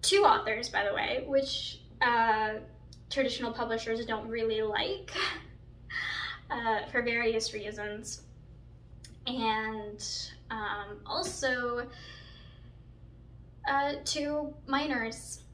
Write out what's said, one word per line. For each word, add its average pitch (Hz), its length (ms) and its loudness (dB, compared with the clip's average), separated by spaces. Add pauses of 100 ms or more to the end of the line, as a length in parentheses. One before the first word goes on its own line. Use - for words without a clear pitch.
Two 392 200 8
authors, 226 460 6
by 202 160 2
the 202 100 2
way, 233 320 0
which, - 540 2 (200)
uh, 226 500 6 (600)
traditional - 420 2
publishers 226 540 0
don't 226 220 -4
really 226 340 2
like, 214 540 0
<laughs> - 1300 -4
uh, 233 300 2 (100)
for 247 120 2
various 233 500 2
reasons. 208 720 -6 (1040)
And, 220 760 0 (480)
um, 208 560 -4
also, 247 800 0 (1800)
uh, 277 260 4 (100)
two 294 500 0 (120)
minors. 269 880 -2